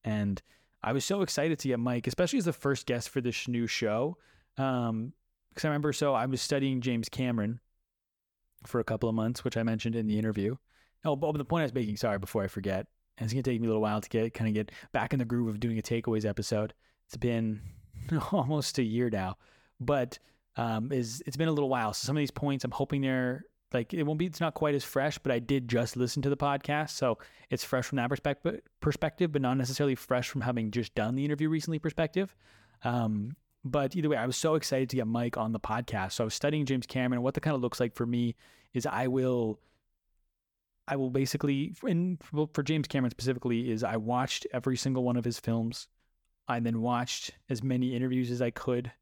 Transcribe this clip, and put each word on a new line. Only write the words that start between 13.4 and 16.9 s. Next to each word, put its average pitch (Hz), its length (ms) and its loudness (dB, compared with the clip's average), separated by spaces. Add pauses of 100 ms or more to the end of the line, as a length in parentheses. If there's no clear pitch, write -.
take 120 180 0
me 117 60 2
a - 20 2
little 110 120 2
while 107 200 2
to - 80 -14
get, 113 240 0
kinda 113 180 0
get 107 200 0 (200)
back 113 220 0
in 135 60 2
the 123 60 2
groove 120 220 0
of 107 120 -2
doing 113 180 0
a 110 60 -2
takeaways 113 420 0
episode. 107 480 0 (320)